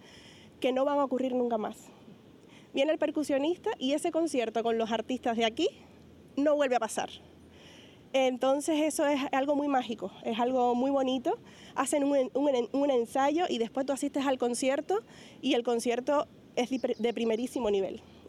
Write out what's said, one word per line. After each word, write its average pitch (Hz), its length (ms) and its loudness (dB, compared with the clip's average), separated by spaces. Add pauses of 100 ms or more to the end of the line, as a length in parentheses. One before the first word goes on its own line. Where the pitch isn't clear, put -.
(600)
que 254 120 2
no 262 140 2
van 285 140 2
a 277 60 4
ocurrir 254 280 0
nunca 240 240 0
más. 214 200 -4 (920)
Viene 277 200 2
el - 80 0
percusionista 302 800 0
y 262 140 0
ese 311 180 -2
concierto 254 500 0
con 233 160 0
los 220 140 -2
artistas 233 460 -2
de 233 80 2
aquí 233 240 0 (640)
no 285 200 4
vuelve 277 200 2
a 233 40 4
pasar. - 300 -4 (1040)
Entonces 269 680 2
eso 302 260 2
es 285 140 2 (100)
algo 277 240 2
muy 285 120 0
mágico, 240 440 -2 (120)
es 233 160 -4
algo 247 360 2
muy 262 160 2
bonito. 269 480 0 (340)
Hacen 277 300 0
un 285 120 2
en-, 254 200 0
un 285 140 2
en-, 240 240 0
un 277 180 2
ensayo 277 580 0
y 247 80 -2
después 254 300 -4
tú 277 60 -2
asistes 277 340 -2
al 269 100 0
concierto 262 640 0 (420)
y 262 140 2
el 240 80 0
concierto 247 640 0 (280)
es 240 160 0
de 262 80 -2
pri-, - 180 -2
de 226 160 -2
primerísimo 226 560 -2
nivel. 196 320 -2 (280)